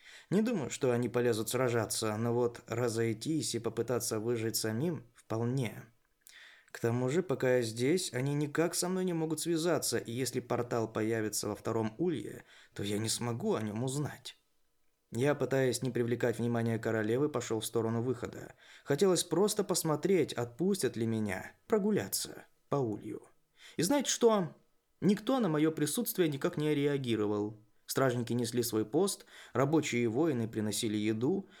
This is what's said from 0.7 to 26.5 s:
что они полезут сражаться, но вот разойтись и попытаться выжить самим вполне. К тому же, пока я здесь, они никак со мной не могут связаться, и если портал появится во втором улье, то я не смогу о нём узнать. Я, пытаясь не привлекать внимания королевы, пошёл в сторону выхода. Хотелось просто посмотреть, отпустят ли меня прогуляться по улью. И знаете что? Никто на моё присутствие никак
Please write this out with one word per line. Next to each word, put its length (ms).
что 180
они 180
полезут 420
сражаться, 680
но 160
вот 320
разойтись 880
и 60
попытаться 600
выжить 360
самим 580
вполне. 680
К 80
тому 300
же, 120
пока 360
я 40
здесь, 500
они 220
никак 400
со 160
мной 160
не 80
могут 260
связаться, 600
и 120
если 280
портал 520
появится 560
во 80
втором 440
улье, 460
то 80
я 160
не 100
смогу 460
о 80
нём 220
узнать. 520
Я, 240
пытаясь 480
не 80
привлекать 480
внимания 400
королевы, 500
пошёл 300
в 80
сторону 340
выхода. 540
Хотелось 400
просто 400
посмотреть, 720
отпустят 640
ли 80
меня 460
прогуляться 800
по 80
улью. 440
И 60
знаете 260
что? 460
Никто 380
на 100
моё 220
присутствие 580
никак 280